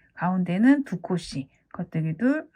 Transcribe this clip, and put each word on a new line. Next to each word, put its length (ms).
가운데는 720
두 160
코씩. 500
겉뜨기 420
둘, 400